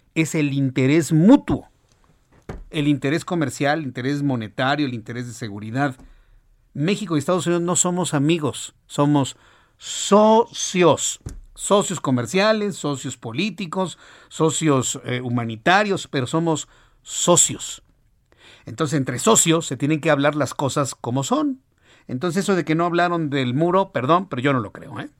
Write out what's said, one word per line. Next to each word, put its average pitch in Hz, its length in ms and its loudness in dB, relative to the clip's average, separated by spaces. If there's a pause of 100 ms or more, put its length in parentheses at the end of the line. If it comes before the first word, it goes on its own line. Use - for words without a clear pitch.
(160)
es 160 180 0
el 147 200 0
interés 139 600 0
mutuo. 196 560 4 (1000)
El 147 180 -2
interés 147 380 0
comercial, 147 540 0
el 156 60 -6
interés 131 380 -4
monetario, 135 640 0
el 127 80 -4
interés 120 340 -10
de 120 60 -14
seguridad. 113 600 -4 (800)
México 175 420 -2
y 147 40 2
Estados 160 280 0
Unidos 170 160 2
no 175 120 0
somos 180 380 0
amigos, 147 640 -2 (100)
somos 143 520 0 (400)
socios. - 1400 2 (360)
Socios 190 440 0
comerciales, 190 760 0
socios 135 420 -8
políticos, 165 800 -6 (320)
socios, 147 720 0
eh, 123 180 -4
humanitarios, 123 880 0
pero 131 180 -2
somos 160 440 -2 (320)
socios. - 840 0 (840)
Entonces, 143 320 -2
entre 127 220 -2
socios 165 460 4
se 135 120 -6
tienen 147 220 0
que 156 120 2
hablar 147 240 2
las 139 180 -2
cosas 139 420 -2
como 127 280 -4
son. 269 380 -2 (460)
Entonces, 165 360 -4
eso 196 120 0
de 165 100 0
que 156 100 0
no 170 100 2
hablaron 170 440 0
del 131 240 -2
muro, 175 380 2
perdón, 165 380 0
pero 123 120 -6
yo 139 120 2
no 127 60 0
lo 101 120 -6
creo, - 280 -14
¿eh? - 100 -10 (100)